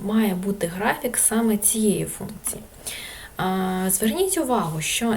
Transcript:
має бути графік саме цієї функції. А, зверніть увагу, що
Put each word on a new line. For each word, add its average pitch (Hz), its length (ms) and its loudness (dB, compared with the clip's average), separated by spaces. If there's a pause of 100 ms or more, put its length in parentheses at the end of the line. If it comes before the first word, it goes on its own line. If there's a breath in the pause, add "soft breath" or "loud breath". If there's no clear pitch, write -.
має 208 320 2
бути 196 320 -2
графік 226 500 -2
саме 220 400 4
цієї 202 480 2
функції. - 560 -8 (760 loud breath)
А, 185 520 0
зверніть 339 480 2
увагу, 190 440 0
що 226 360 0